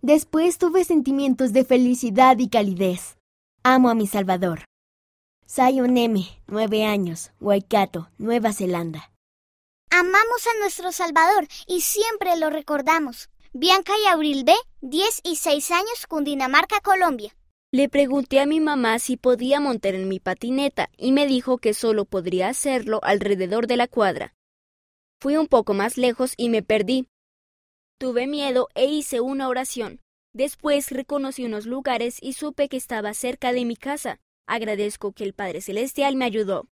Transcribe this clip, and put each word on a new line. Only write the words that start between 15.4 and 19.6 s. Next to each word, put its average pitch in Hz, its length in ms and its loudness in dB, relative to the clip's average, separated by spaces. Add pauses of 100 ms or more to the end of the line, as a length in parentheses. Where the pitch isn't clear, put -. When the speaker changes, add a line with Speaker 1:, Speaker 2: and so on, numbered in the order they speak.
Speaker 2:
años, 403 380 -4
Cundinamarca, 294 720 0
Colombia. 339 520 0 (380)
Speaker 3:
Le 269 160 2
pregunté 269 520 2
a 277 80 2
mi 311 120 0
mamá 262 380 0
si - 180 -4
podía 247 440 0